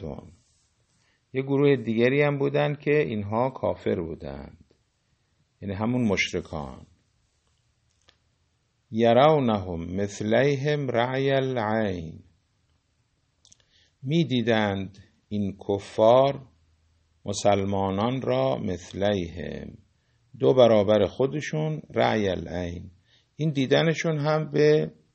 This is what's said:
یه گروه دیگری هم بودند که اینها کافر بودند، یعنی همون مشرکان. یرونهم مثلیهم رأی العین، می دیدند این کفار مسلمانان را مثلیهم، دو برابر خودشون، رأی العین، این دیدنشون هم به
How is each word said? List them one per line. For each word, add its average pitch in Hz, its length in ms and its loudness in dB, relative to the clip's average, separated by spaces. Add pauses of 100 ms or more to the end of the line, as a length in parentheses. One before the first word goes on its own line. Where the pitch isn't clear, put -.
(1300)
یه 131 80 -2
گروه 139 340 4
دیگری 120 460 2
هم 143 160 2
بودند 143 420 -2
که 147 180 0
اینها 110 520 -2
کافر 101 520 -4
بودند، 73 720 -14 (880)
یعنی 98 140 -6
همون 120 320 0
مشرکان. 82 800 -4 (2000)
یرونهم 110 1040 2
مثلیهم 131 920 -2
رأی 127 440 0
العین، 107 880 -2 (1800)
می 151 220 0
دیدند 107 720 0 (320)
این 101 280 -4 (120)
کفار 120 800 2 (800)
مسلمانان 101 960 0
را 131 360 -2
مثلیهم، 87 1200 -6 (600)
دو 131 140 4
برابر 107 520 6
خودشون، 151 760 -4 (120)
رأی 113 360 0
العین، 87 600 -6 (440)
این 156 160 -2
دیدنشون 147 680 0
هم 151 320 -2
به 151 400 2 (240)